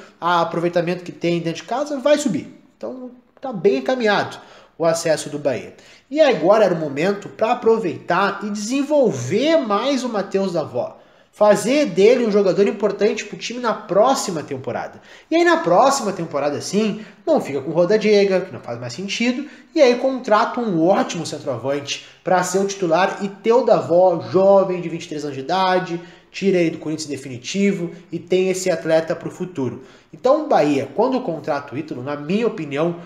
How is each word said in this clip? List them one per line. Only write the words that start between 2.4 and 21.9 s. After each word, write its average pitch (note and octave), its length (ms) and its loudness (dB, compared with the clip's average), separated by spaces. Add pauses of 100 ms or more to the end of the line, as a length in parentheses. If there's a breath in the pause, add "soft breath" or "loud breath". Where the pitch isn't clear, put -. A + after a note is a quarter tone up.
Então, B3+ 360 -12 (280)
tá C4 140 -8
bem G3+ 240 2
encaminhado A3 600 0 (400 loud breath)
o D#3 80 -2
acesso E3 420 0
do C#3+ 120 -8
Bahia. C3 340 -4 (380 loud breath)
E D4+ 100 4
agora G#3+ 440 4
era F3 100 2
o - 20 -2
momento D#3+ 520 -2
pra A3+ 240 0
aproveitar G3 880 0
e G#3 80 -6
desenvolver A#3 1040 0
mais B3 460 0
o B3 60 -6
Matheus G3 440 -2
Davó. B2 460 -4 (320 soft breath)
Fazer G#3+ 540 4
dele A3 400 4
um G#3+ 60 0
jogador G3 360 4
importante G#3+ 580 -2
pro F3+ 120 -12
time A#3+ 220 -10
na A#3 140 -2
próxima G3+ 680 0
temporada. A2+ 580 -8 (300 loud breath)
E D#4+ 60 2
aí E4+ 80 4
na E4+ 140 4
próxima G#3 540 2
temporada, D3 500 -4
sim, G#3 440 -2 (200 loud breath)
não D#4+ 140 2
fica C#3 220 -4
com C3+ 80 -8
o D#3 40 -4
Roda F3 240 4
Diego, G3+ 480 4
que C#3 80 -14
não A2+ 60 -14
faz A#2+ 200 -10
mais B2 140 -10
sentido, A#3 540 -4 (260 loud breath)
e E4 60 2
aí B3 160 6
contrata A#3+ 640 0
um F#3+ 240 0
ótimo D#3+ 440 0
centroavante C3+ 800 -6 (160 loud breath)